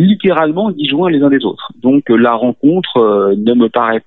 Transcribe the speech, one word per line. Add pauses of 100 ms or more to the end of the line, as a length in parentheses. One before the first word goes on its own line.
littéralement
disjoints
les
uns
des
autres. (100)
Donc,
euh,
la
rencontre,
euh,
ne
me
paraît